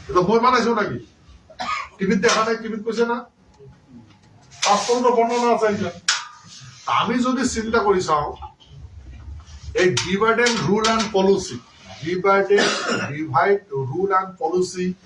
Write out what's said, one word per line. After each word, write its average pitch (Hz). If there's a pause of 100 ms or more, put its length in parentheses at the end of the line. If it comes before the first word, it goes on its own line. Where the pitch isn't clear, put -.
এটা 180
বই 202
বানাইছো 233
নাকি? 180 (1000)
টিভিতে 196
দেখা 214
নাই, 226
টিভিতে 220
কইছে 226
না? 240 (1400)
শাস্ত্র -
বর্ণনা 240
আছে 220
এইটা। 185 (960)
আমি 240
যদি 254
চিন্তা 226
করি 196
চাও, 151 (1400)
এই 180
divide 202
and 233 (140)
rule 220
and 226
policy, 190 (480)
divide 190
and - (120)
divide, 156 (140)
rule 143
and 185 (120)
policy, 180 (140)